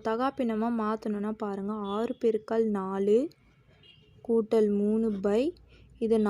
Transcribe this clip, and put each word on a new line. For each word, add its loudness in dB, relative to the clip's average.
தகா 0
பின்னமா -2
மாத்தணும்னா -4
பாருங்க, -6
ஆறு -2
பெருக்கல் 0
நாலு 2
கூட்டல் 2
மூணு 0
by 2
இது 2